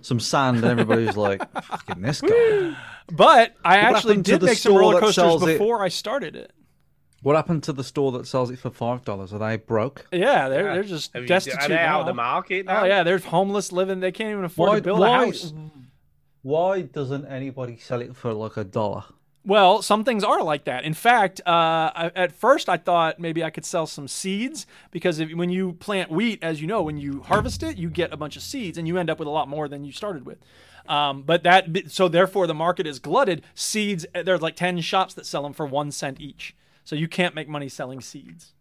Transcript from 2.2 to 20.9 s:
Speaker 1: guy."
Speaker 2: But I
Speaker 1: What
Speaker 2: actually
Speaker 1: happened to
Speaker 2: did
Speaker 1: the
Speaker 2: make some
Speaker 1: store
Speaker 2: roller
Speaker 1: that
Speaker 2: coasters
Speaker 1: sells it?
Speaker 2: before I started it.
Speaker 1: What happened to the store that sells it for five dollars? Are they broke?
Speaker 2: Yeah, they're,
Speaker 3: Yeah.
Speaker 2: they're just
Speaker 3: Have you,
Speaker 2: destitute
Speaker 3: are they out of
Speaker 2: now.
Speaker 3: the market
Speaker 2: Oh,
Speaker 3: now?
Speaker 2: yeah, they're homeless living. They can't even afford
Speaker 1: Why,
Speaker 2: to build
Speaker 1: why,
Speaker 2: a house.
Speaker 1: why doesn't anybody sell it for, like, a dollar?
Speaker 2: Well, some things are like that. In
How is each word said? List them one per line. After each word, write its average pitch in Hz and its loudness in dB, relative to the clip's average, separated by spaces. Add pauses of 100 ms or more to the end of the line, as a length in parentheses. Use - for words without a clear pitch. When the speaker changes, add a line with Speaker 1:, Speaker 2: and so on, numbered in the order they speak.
Speaker 1:
guy." 415 2 (360)
Speaker 2:
But 220 6 (100)
I 170 6
Speaker 1:
What 220 6
Speaker 2:
actually 226 2
Speaker 1:
happened 190 2
to 208 4
Speaker 2:
did 294 4
Speaker 1:
the 175 4
Speaker 2:
make 233 6
some - 2
Speaker 1:
store 190 10
Speaker 2:
roller 208 8
Speaker 1:
that 180 6
Speaker 2:
coasters 214 4
Speaker 1:
sells 170 6
it? 160 2
Speaker 2:
before 214 2
I 190 0
started - -6
it. - -16 (720)
Speaker 1:
What 143 2
happened 156 0
to 156 -6
the 131 -8
store 139 -2
that 123 -8
sells 127 -2
it 127 -12
for 127 -8
five 123 -4
dollars? 98 -8
Are 104 -8
they 110 -2
broke? 113 -2
Speaker 2:
Yeah, 180 2
they're, 147 -2
Speaker 3:
Yeah. 143 -4
Speaker 2:
they're 190 -2
just 175 -8
Speaker 3:
Have 123 -8
you, 123 -10
Speaker 2:
destitute 135 0
Speaker 3:
are 147 0
they 156 2
out 156 2
of 131 -4
Speaker 2:
now. 135 -4
Speaker 3:
the - -4
market 165 -2
Speaker 2:
Oh, 190 2
Speaker 3:
now? 208 2
Speaker 2:
yeah, 190 4
they're 175 2
homeless 196 -2
living. 190 -2
They 185 -2
can't 220 -6
even 196 -6
afford 170 2
Speaker 1:
Why, 214 4
Speaker 2:
to 208 0
build 185 0
Speaker 1:
why, 247 6
Speaker 2:
a - 2
house. 170 -8 (880)
Speaker 1:
why 175 0
doesn't 139 -6
anybody 131 -10
sell 123 -6
it 123 -10
for, 117 -6
like, 107 -6
a 110 -6
dollar? 101 -4 (380)
Speaker 2:
Well, 202 6
some 214 0
things 214 0
are 277 2
like 151 -2
that. 127 -4
In 156 -2